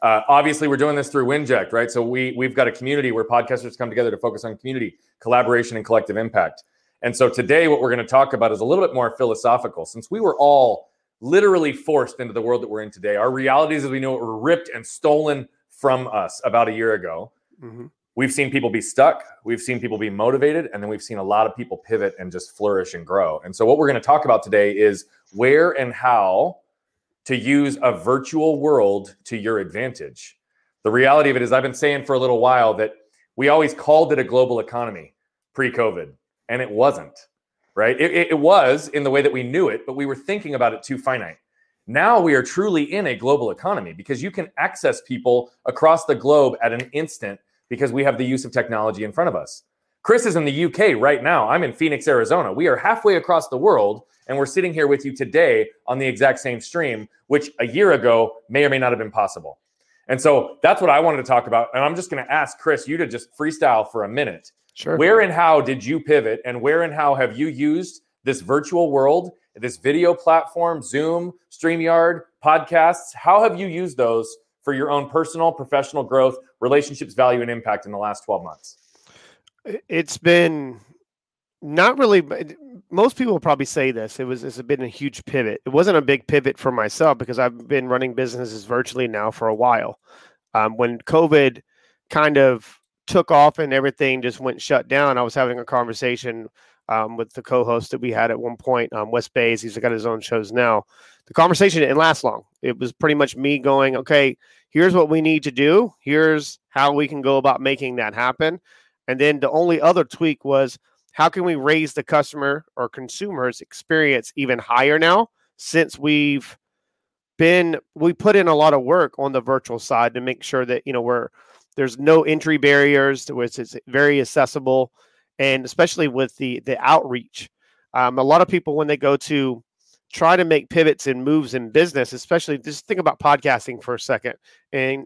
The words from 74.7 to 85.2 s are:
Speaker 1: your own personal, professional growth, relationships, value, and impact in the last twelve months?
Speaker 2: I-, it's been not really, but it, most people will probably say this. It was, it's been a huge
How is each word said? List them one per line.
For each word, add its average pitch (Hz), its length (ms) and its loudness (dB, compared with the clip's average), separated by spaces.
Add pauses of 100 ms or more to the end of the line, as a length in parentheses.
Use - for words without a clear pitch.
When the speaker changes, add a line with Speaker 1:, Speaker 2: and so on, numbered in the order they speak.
Speaker 1:
your 139 180 -4
own 143 180 -2
personal, 165 420 0
professional 139 520 -4
growth, 131 340 2 (220)
relationships, 143 540 0
value, 123 280 2
and 120 80 -6
impact 113 360 -6
in 104 60 -14
the 101 60 -10
last 104 280 -6
twelve 95 180 -4
months? - 340 -20 (920)
Speaker 2:
I-, 208 200 -10
it's 165 300 -4
been 160 600 2 (840)
not 180 360 2
really, 208 240 4
but 143 180 -8 (120)
it, - 60 -20 (320)
most 208 280 2
people 240 160 0
will 165 60 0
probably 139 260 0
say 131 260 0
this. 110 280 -10
It 135 60 -6
was, 127 180 -8
it's 131 180 -12
been 123 200 -4
a 127 60 -6
huge 139 380 -10